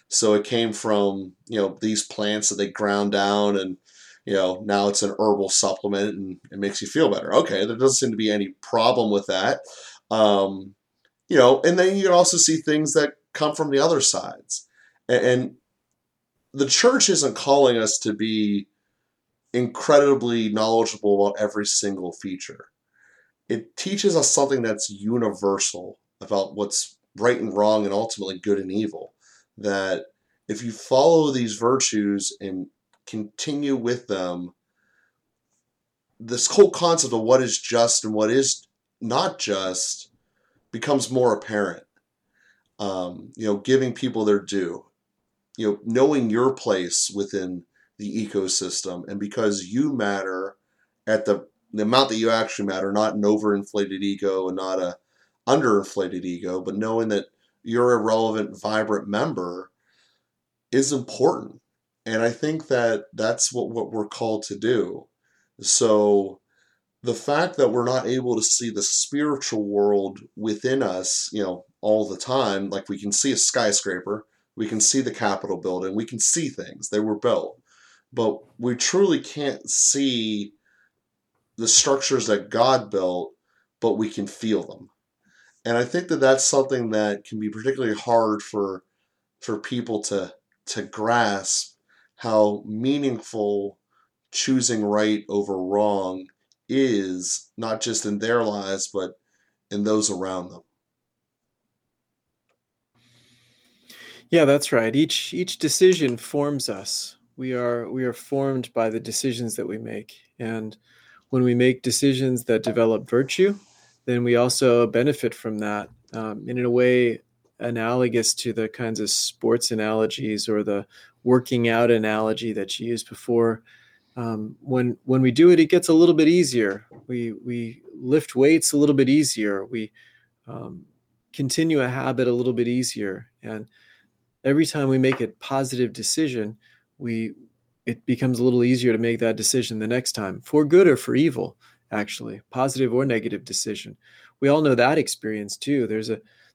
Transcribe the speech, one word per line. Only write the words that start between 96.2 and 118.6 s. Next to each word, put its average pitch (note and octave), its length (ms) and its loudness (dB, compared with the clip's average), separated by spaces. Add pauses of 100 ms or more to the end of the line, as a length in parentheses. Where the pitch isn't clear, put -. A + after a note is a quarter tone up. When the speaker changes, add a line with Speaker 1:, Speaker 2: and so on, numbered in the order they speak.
Speaker 1:
is, G2+ 880 -2
not A2 240 -6
just A2+ 240 -4
in G#2 140 -4
their A#2 240 0
lives, G2 500 -4
but F#2 200 -6 (580)
in G#2 140 -4
those G#2+ 260 2
around F#2 380 -6
them. F#2+ 140 -20 (3750)
Speaker 2:
Yeah, E3 160 6
that's C#3+ 280 4
right. A2+ 240 2
Each, - 360 0
each F3+ 260 -6
decision D#3+ 580 4
forms C#3+ 520 -4
us. - 480 -10 (200)
We B2+ 160 -6
are, A#2+ 360 -2
we C3 140 -6
are B2 100 -2
formed C3+ 600 -4
by A2+ 180 0
the A2+ 80 -4
decisions A2+ 560 -4
that - 140 -6
we G#2 100 -8
make. A2 380 -12 (240)
And A2+ 360 -8 (540)
when B2+ 120 2
we B2 120 4
make B2+ 280 4
decisions C3 640 0
that A2 180 2
develop A2+ 480 0
virtue, F3+ 460 2 (500)
then A#2+ 160 0
we A#2+ 140 4
also A#2+ 500 4
benefit A#2+ 480 0
from A2 240 -8
that, G#2 300 -6 (240)
um, A2 360 -8
and B2 100 -6
in B2 60 -2
a A#2+ 60 0
way B2 500 4 (380)
analogous A#2 760 0
to - 180 -6
the A2 160 -4